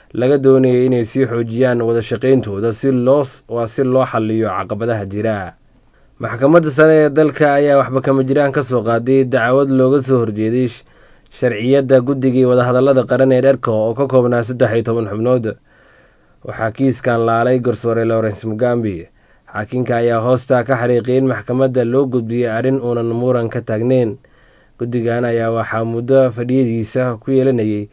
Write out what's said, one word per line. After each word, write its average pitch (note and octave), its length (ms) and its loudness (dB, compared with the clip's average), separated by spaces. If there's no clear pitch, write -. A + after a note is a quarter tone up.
laga C3 200 2
doonayay C3 480 4
inay B2 200 0
sii C3 240 -2
xoojiyaan A#2+ 520 -2
wada A#2 200 0
shaqayntooda A2+ 720 0
si C3+ 160 -2
loo C3 320 2
s-, - 260 -10
waa A#2 220 -4
si C3+ 140 -2
loo B2+ 200 2
xalliyo A2 460 -2
caqabadaha G2+ 560 -6
jira. G2+ 480 -6
Maxkamadda C#3 520 2
sare D#3 240 4
ee - 40 0
dalka D3 440 2
ayaa C#3+ 240 4
waxba C3 240 0
kama C3+ 240 0
jiraan C#3 260 0
ka D3 140 -2
soo A#2+ 160 -2
qaaday A#2 480 0
dacwad B2+ 400 2
looga C3 320 2
soo B2+ 240 0
horjeeday A2 400 -2
sh-, - 160 -10
sharciyadda B2+ 720 2
guddigii C3 480 0
wadahadallada B2+ 560 2
qaran C3 260 2
ee B2+ 80 4
dherka C3 300 2
oo A2 240 0
ka C3+ 160 -2
koobnaa B2 320 2
saddex A#2 320 -2
iyo A#2 80 0
toban A2+ 240 -4
xubnood. A2 480 -2
Waxaa A2 260 -4
kiiskan A#2+ 560 -2
laalay A#2 340 2
garsoore A#2 440 -2
Lawrence A2 420 -2
Mugambi. A2 600 -2
Xaakinka A#2+ 440 -4
ayaa A#2 240 0
hoosta B2 440 0
ka B2+ 120 0
xariiqay B2 420 0
in C3+ 80 2
maxkamadda B2 580 -2
loo C3 220 0
gudbiyey A#2+ 440 -2
arrin C3 300 -2
uunan A#2+ 260 -2
muran A#2+ 420 -2
ka A#2+ 120 -6
taagneyn. A2+ 560 0
Guddigan A#2+ 460 -2
ayaa A#2 260 -2
waxaa A2+ 340 -4
muddo B2 460 2
fadhiyadiisa A#2+ 880 -2
ku - 100 -10
yeelanayay, A2+ 640 0